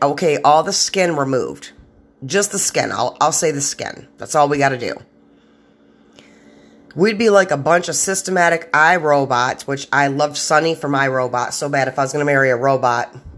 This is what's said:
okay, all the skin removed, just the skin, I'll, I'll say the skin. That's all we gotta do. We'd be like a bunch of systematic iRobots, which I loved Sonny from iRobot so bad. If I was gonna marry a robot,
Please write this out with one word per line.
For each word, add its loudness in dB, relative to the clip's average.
okay, 0
all 6
the -4
skin 0
removed, -2
just -2
the -4
skin, -2
I'll, -4
I'll 4
say 0
the -6
skin. -8
That's -10
all 4
we 0
gotta 0
do. -6
We'd -2
be 2
like 2
a 0
bunch 0
of -6
systematic -2
iRobots, 2
which -8
I 2
loved -2
Sonny 0
from -4
iRobot -2
so -6
bad. 0
If -6
I 0
was -4
gonna -2
marry 4
a 2
robot, 0